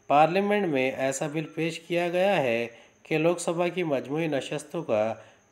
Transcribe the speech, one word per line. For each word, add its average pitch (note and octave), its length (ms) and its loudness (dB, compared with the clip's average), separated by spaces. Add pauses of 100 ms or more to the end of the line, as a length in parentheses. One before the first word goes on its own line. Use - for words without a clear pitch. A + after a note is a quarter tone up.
पार्लियामेंट F#3+ 580 4
में C3 260 0
ऐसा C3+ 360 -2
बिल D#3 160 -4
पेश E3 440 -6
किया F3 200 0
गया F#3 260 2
है A#2 320 2 (400)
कि D#3+ 120 0
लोकसभा F3 500 0
की E3+ 160 -4
मजमूई C#3+ 440 -2
नशस्तों D3 540 -4
का A2 460 -2 (240)